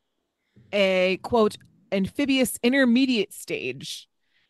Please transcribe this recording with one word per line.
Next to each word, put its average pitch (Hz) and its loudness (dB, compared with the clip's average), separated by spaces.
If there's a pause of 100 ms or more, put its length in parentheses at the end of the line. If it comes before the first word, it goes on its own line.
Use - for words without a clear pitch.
(720)
a, 190 0
quote, 220 0 (360)
"amphibious 262 0
intermediate 254 2
stage" - -10 (400)